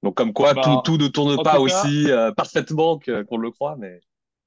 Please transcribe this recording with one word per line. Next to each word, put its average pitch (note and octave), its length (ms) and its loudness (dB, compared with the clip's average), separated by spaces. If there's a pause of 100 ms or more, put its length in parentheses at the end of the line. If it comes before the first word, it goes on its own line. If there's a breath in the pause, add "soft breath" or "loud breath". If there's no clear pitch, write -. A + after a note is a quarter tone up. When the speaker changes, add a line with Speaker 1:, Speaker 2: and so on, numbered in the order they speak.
Speaker 1:
donc, G2+ 140 -4
comme A2+ 160 -2
quoi, C#3+ 220 4
Speaker 2:
Bah, C3 80 -2
Speaker 1:
tout, B2+ 200 4
tout D#3+ 160 0
ne D3 100 2
tourne C#3+ 300 0
Speaker 2:
en D#3 40 -2
Speaker 1:
pas D#3 140 4
Speaker 2:
tout C3+ 80 4
cas, D#3+ 240 0
Speaker 1:
aussi, D3 220 2
euh, A2+ 220 2
parfaitement D#3+ 680 -2
que, A2+ 240 -6
qu'on A2+ 160 -8
le A2+ 120 -6
croit, C#3+ 260 -10
mais F#2 240 -16 (460)